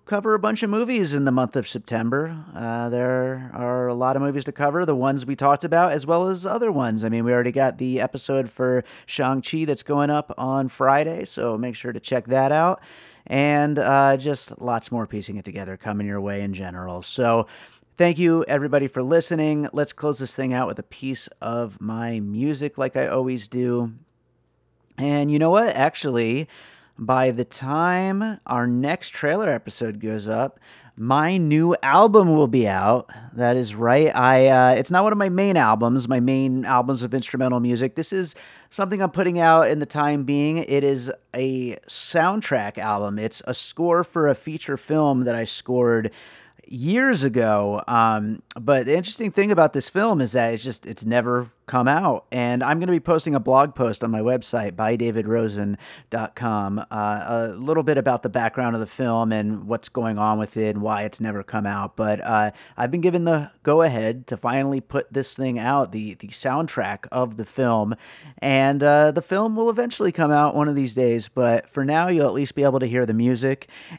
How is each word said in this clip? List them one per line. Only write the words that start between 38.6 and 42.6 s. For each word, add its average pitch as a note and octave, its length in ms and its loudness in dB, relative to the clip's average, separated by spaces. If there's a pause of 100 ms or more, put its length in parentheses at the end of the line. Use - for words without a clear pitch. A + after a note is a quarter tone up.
something G3 320 -4
I'm F#3+ 80 0
putting F3 300 0
out E3 280 6
in D3+ 120 0
the D3 60 -2
time D3 360 -2
being. C#3+ 360 0
It C#3 260 0
is C3+ 260 -2 (240)
a B2+ 420 -4 (120)
soundtrack D#3+ 920 -2